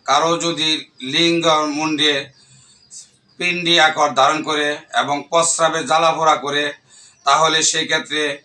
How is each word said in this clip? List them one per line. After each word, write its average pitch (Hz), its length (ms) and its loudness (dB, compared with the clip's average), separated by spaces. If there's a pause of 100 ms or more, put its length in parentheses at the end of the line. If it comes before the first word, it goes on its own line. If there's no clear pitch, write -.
কারো 160 340 2
যদি 156 480 -4 (140)
লিঙ্গ 165 460 0 (200)
মুণ্ডে 151 480 -2 (1200)
পিণ্ডি 175 440 0
আকার 151 340 2
ধারণ 143 280 2
করে 147 260 -2 (260)
এবং 139 360 -2
প্রস্রাবে 165 540 0
জ্বালাপোড়া 160 520 2
করে, 143 360 -4 (520)
তাহলে 156 380 4
সেই 156 240 0
ক্ষেত্রে 151 360 -4 (220)